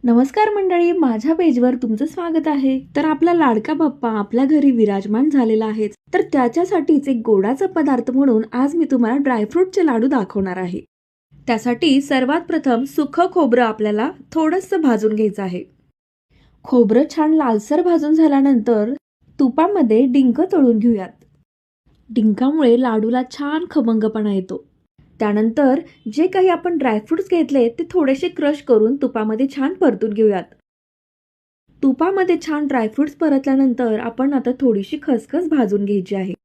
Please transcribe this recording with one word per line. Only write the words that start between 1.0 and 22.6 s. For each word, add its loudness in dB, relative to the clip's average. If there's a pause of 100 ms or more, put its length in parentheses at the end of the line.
पेजवर 2
तुमचं -4
स्वागत -4
आहे. 0 (160)
तर 0
आपला 0
लाडका 0
बाप्पा -2
आपल्या -2
घरी 4
विराजमान 0
झालेला 2
आहेच, -4 (200)
तर 2
त्याच्यासाठीच 0
एक -2
गोडाचा 2
पदार्थ -2
म्हणून 2
आज -2
मी 0
तुम्हाला 0
ड्रायफ्रूटचे 0
लाडू 2
दाखवणार -2
आहे. -6 (680)
त्यासाठी 0
सर्वात 0
प्रथम -2
सुखं -2
खोबरं 2
आपल्याला -2 (200)
थोडंसं -2
भाजून 2
घ्यायचं -2
आहे. -8 (1000)
खोबरं 4 (120)
छान 2
लालसर 0
भाजून 0
झाल्यानंतर 2 (460)
तुपामध्ये 2
डिंक 2
तळून 2
घेऊयात. -2 (840)
डिंकामुळे 2